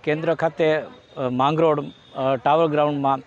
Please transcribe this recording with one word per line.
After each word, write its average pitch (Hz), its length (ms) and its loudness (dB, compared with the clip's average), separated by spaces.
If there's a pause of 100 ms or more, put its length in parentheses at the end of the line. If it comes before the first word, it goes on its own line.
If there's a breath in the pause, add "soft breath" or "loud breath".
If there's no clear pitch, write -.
કેન્દ્ર 160 320 -2
ખાતે, 156 420 0
અ, - 520 -8
માંગરોળ, 147 540 2 (320)
અ, 135 200 0
ટાવર 156 320 2
ગ્રાઉન્ડમાં 147 600 0